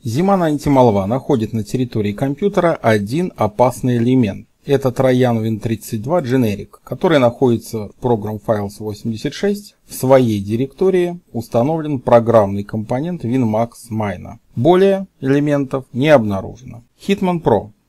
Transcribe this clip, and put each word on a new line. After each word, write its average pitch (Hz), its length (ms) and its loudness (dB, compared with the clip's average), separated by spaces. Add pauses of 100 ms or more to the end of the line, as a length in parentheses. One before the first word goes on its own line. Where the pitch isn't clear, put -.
Зимана 175 440 0
Антималва 131 600 4
находит 110 460 -2
на 110 120 -4
территории 120 480 -4
компьютера 165 680 0
один 113 560 0
опасный 123 600 0
элемент. 117 500 0 (180)
Это 135 280 0
Троян 127 500 2
Вин 110 160 -2
тридцать 113 420 -6
два 156 220 -2
Generic, 117 460 -2 (160)
который 156 340 2
находится 117 720 0
в - 120 -20
Program 110 400 -2
Files 104 380 -4
восемьдесят 110 560 -8
шесть 202 400 -6 (100)
в - 100 -20
своей 127 460 2
директории, 175 800 -2 (140)
установлен 143 640 -2
программный 110 640 2
компонент 123 640 -6
WinMax 117 460 0 (200)
Mine. 101 440 -6 (200)
Более 190 540 2 (120)
элементов 139 720 -2
не 135 180 2
обнаружено. 107 720 0 (200)
Hitman 190 380 -2
Pro, 104 280 2 (180)